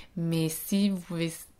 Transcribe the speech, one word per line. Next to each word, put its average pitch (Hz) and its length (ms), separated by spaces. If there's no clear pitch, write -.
mais 165 340
si 196 400
vous 190 100
pouvez 165 320